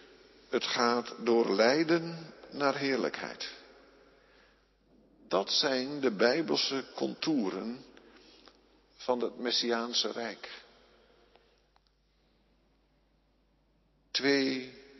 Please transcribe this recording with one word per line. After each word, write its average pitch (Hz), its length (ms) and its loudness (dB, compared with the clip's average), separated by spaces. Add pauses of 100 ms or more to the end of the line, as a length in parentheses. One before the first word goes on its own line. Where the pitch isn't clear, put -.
(480)
het 123 160 -2
gaat 120 540 0
door 117 320 4
lijden 160 840 2 (160)
naar 139 260 0
heerlijkheid. 120 760 -2 (1800)
Dat 95 240 0
zijn 135 480 0
de 135 100 4
bijbelse 135 720 2 (100)
contouren 120 880 -2 (1120)
van 123 240 -2
het - 180 -4
Messiaanse 117 720 -2
Rijk. - 520 -8 (3500)
Twee 135 720 0 (180)